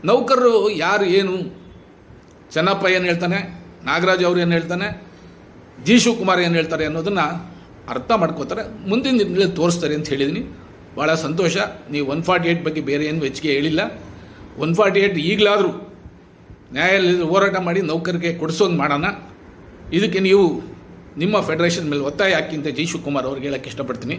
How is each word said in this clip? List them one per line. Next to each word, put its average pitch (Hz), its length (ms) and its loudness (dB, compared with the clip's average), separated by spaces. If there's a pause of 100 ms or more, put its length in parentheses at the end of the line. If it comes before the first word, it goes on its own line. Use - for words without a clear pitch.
ನೌಕರರು 233 640 4
ಯಾರು 196 340 0
ಏನು, 190 300 2 (1160)
ಚೆನ್ನಪ್ಪ 185 340 0
ಏನು 185 180 2
ಹೇಳ್ತಾನೆ, 170 340 0 (460)
ನಾಗರಾಜ್ 180 400 2
ಅವ್ರು 175 160 2
ಏನು 170 100 2
ಹೇಳ್ತಾನೆ, 175 520 -2 (800)
ಜಿ 233 140 8
ಶಿವಕುಮಾರ್ 185 420 2
ಏನು 170 140 2
ಹೇಳ್ತಾರೆ 160 300 0
ಅನ್ನೋದನ್ನು 160 420 -2 (640)
ಅರ್ಥ 123 240 -4
ಮಾಡ್ಕೋತಾರೆ, 185 760 -2
ಮುಂದಿನ 247 300 2
ದಿನಗಳಲ್ಲಿ 185 380 2
ತೋರಿಸ್ತಾರೆ 165 380 0
ಅಂತ 151 140 -4
ಹೇಳಿದ್ದೀನಿ. 143 340 -2 (540)
ಭಾಳ 156 180 2
ಸಂತೋಷ. 165 420 0 (340)
ನೀವು 143 200 -2
ಒನ್ 160 120 -4
ಫಾರ್ಟಿ 175 260 2
ಏಟ್ 170 160 0
ಬಗ್ಗೆ 156 160 -4
ಬೇರೆ 143 240 -2
ಏನು 156 160 -2
ಹೆಚ್ಚಿಗೆ 143 320 -2
ಹೇಳಿಲ್ಲ. 147 280 0 (800)
ಒನ್ 160 160 0
ಫಾರ್ಟಿ 196 260 4
ಏಟ್ 196 180 2
ಈಗಲಾದರೂ 202 500 2 (1040)
ನ್ಯಾಯಾಲಯದಲ್ಲಿ 180 500 2
ಹೋರಾಟ 190 340 2
ಮಾಡಿ 180 260 0
ನೌಕರಿಗೆ 170 520 -2
ಕೊಡಿಸೋಂಗೆ 165 440 0
ಮಾಡೋಣ. 143 260 0 (880)
ಇದಕ್ಕೆ 185 260 0
ನೀವು 190 440 4 (540)
ನಿಮ್ಮ 175 240 2
ಫೆಡರೇಷನ್ 170 500 0
ಮೇಲೆ 143 120 -2
ಒತ್ತಾಯ 180 320 0
ಹಾಕಿ 156 220 -2
ಅಂತ 147 100 -6
ಜಿ 147 200 -4
ಶಿವಕುಮಾರ್ 143 400 -4
ಅವ್ರಿಗೆ 135 220 -6
ಹೇಳಕ್ಕೆ 135 220 -6
ಇಷ್ಟಪಡ್ತೀನಿ. 123 480 -8